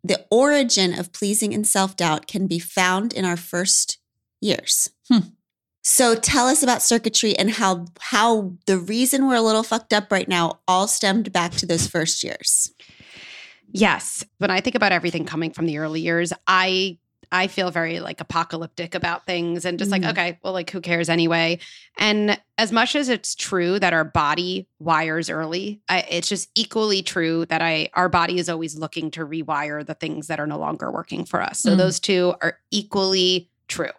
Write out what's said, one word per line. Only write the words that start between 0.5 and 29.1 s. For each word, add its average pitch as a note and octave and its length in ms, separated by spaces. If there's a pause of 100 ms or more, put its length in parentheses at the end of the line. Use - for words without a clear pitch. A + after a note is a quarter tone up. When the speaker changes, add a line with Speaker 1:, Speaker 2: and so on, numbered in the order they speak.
Speaker 1:
of F3 140
pleasing G#3 400
and G#3 120
self-doubt F3 600
can F#3+ 200
be E3+ 120
found F#3 540
in - 100
our F3 140
first - 640 (420)
years. - 480 (200)
Speaker 2:
Hmm. A#3 100 (640)
Speaker 1:
So A#3+ 340
tell B3 320
us D4 140
about B3 200
circuitry A3+ 560
and G3 140
how, F#3+ 340 (140)
how G#3+ 540 (120)
the F#3+ 120
reason B3+ 500
we're B3+ 80
a A3+ 60
little A3 220
fucked A3+ 300
up G#3 180
right F#3+ 160
now F3 400
all F#3 220
stemmed G3+ 420
back F3 220
to - 120
those E3 220
first E3 360
years. - 500 (1000)
Speaker 3:
Yes. - 540 (140)
When G3 120
I F#3 80
think A#3+ 160
about G#3 160
everything E3+ 340
coming D#3+ 260
from E3 140
the D3+ 120
early D#3 240
years, E3+ 320 (140)
I, F#3 500 (340)
I F#3 160
feel F#3 240
very, E3 280
like, E3 220
apocalyptic E3 720
about E3+ 320
things E3+ 400
and E3+ 140
just G3 100
like, F#3+ 140
Speaker 1:
Mm. A3 80
Speaker 3:
okay, F3 320
well, F#3 100
like, F3 160
who F#3+ 100
cares E3+ 300
anyway? E3 480 (400)
And G#3 420 (200)
as G#3+ 120
much A#3 240
as C#4+ 140
it's - 240
true F#3 460
that F3+ 120
our D#3+ 120
body E3+ 640 (100)
wires D#3+ 540
early, F3 580
I, F#3 220
it's E3+ 180
just G3 240
equally G#3+ 480
true E3 460
that D#3+ 160
I, D#3+ 320
our F3+ 120
body F3 300
is F3 120
always D#3+ 280
looking D#3 340